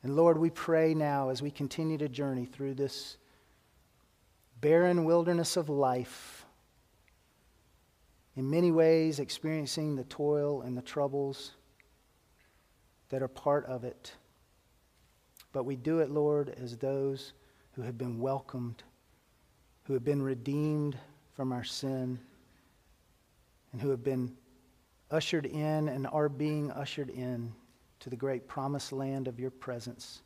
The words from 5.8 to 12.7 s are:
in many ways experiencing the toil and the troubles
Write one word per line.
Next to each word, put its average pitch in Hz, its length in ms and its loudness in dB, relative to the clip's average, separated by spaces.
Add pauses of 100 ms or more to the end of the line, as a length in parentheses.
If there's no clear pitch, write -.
in 131 120 -2
many 170 220 4
ways 160 480 6
experiencing 151 800 -2
the 127 80 -4
toil 147 580 0
and 123 140 -4
the 123 60 -6
troubles 139 680 -2 (1600)